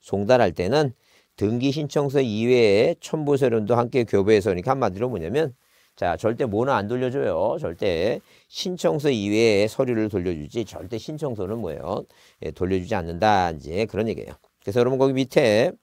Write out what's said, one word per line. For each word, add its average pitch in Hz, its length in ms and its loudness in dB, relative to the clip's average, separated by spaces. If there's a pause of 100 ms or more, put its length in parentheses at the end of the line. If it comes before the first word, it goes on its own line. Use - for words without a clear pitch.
송달할 101 520 2
때는 123 400 0 (420)
등기 120 360 0
신청서 143 500 -2
이외에 117 800 4
첨부 147 340 -2
서류도 117 400 2
함께 120 300 0
교부해서, 101 460 4
그러니까 90 200 -2
한마디로 120 380 -2
뭐냐면 120 440 -4 (440)
자, 85 200 -2
절대 120 280 -2
뭐는 120 280 0
안 104 160 0
돌려줘요. 123 680 -2
절대 98 600 -2 (300)
신청서 160 600 -2
이외에 107 580 2
서류를 113 420 -2
돌려주지 90 560 -4
절대 92 320 -12
신청서는 117 640 -8
뭐예요? 82 440 -6 (400)
예, 78 80 -6
돌려주지 92 440 -2
않는다. 87 560 2
이제 80 340 -4
그런 110 240 -4
얘기예요. 67 240 -8 (280)
그래서 101 200 0
여러분 127 180 2
거기 135 140 4
밑에 131 580 2 (120)